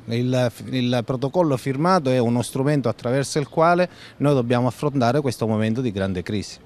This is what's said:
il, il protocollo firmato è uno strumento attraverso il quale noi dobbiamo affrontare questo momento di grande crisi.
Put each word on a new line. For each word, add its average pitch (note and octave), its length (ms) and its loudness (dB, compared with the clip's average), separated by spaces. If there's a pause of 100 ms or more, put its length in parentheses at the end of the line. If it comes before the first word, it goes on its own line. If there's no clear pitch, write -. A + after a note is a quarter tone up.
il, B2 460 0 (180)
il B2 340 0
protocollo C3+ 540 0
firmato C#3+ 540 0
è B2+ 80 2
uno A#2+ 240 2
strumento C3+ 460 0
attraverso C3 500 -2
il C#3 100 -6
quale F3 400 2 (280)
noi C#3+ 180 2
dobbiamo B2 320 2
affrontare C3+ 520 0
questo B2 280 -2
momento A2 340 0
di A#2+ 100 -2
grande F#2+ 300 -2
crisi. G2+ 440 -6